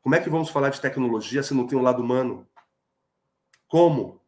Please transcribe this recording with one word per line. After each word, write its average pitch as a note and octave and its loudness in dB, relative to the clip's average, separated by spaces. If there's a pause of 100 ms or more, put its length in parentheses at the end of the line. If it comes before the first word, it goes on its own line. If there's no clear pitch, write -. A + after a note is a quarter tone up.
Como C3+ 2
é E3+ 2
que E3+ -6
vamos D#3 -2
falar C#3 0
de C#3 -6
tecnologia B2+ -2
se C3+ -6
não B2+ 0
tem C#3 -2
um B2+ 2
lado B2 2
humano? B2 -4 (1200)
Como? D#3 2